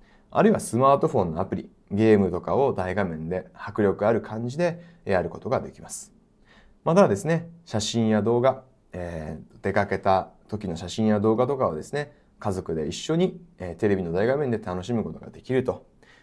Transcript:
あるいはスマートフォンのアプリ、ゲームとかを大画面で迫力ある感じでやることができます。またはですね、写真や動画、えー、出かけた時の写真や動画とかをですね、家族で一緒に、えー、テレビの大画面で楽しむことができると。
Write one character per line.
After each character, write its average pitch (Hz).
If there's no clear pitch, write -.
あ 143
る 214
い -
は -
ス -
マ 135
ー -
ト 160
フ 135
ォ 92
ン 80
の 85
ア 95
プ -
リ、 -
ゲ 107
ー -
ム 95
と 85
か 92
を 131
大 92
画 101
面 80
で 90
迫 -
力 98
あ 113
る 110
感 113
じ 135
で 170
や 90
る 85
こ -
と -
が 120
で 67
き -
ま -
す。 -
ま 170
た 202
は 165
で 104
す -
ね、 165
写 110
真 113
や 107
動 117
画、 127
え 82
ー、 -
出 98
か 101
け 95
た 95
時 104
の 85
写 87
真 110
や 107
動 110
画 127
と 139
か 123
を 80
で 78
す -
ね、 143
家 104
族 87
で 78
一 85
緒 -
に、 185
え 90
ー、 82
テ 110
レ 98
ビ 92
の 85
大 95
画 135
面 143
で 110
楽 92
し 120
む 107
こ 82
と 80
が -
で -
き 127
る 127
と。 -